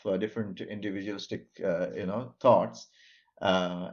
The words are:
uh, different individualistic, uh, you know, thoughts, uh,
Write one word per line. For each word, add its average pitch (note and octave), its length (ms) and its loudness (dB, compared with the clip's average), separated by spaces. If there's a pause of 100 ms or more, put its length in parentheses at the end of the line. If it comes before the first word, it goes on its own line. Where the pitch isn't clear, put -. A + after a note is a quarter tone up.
uh, F#2+ 100 2
different G2+ 440 -4
individualistic, G2+ 880 -8 (160)
uh, F2 260 0
you F#2+ 160 -6
know, A2 320 -6
thoughts, - 480 4 (540)
uh, F2+ 520 2